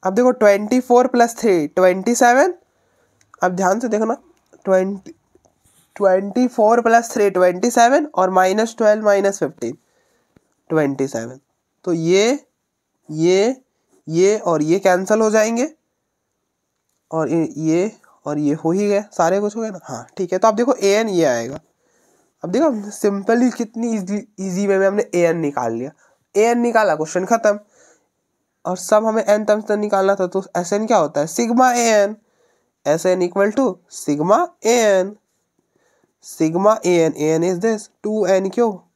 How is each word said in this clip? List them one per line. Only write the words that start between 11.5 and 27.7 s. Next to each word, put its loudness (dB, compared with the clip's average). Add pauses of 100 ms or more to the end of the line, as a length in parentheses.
तो -2
ये, 0 (720)
ये, 0 (520)
ये 2
और -2
ये 0
कैंसिल 2
हो 2
जाएंगे, 0 (1400)
और -2
ये, -2 (100)
ये -2 (340)
और -6
ये 0
हो -2
ही 0
गया, 0 (120)
सारे 0
कुछ -6
हो -8
गए -6
ना। -16
हाँ -12 (120)
ठीक -4
है, -2
तो 4
अब 2
देखो 0
एएन 0
ये 2
आएगा। -2 (840)
अब -10
देखो 0
हम -4
simply 0
कितनी -6
ईजी, -6 (120)
ईजी -4
वे 2
में 2
हमने -2
एएन 2
निकाल -2
लिया। -8 (440)
एएन 2
निकाला, 2
क्वेश्चन -4
ख़त्म। 0 (1040)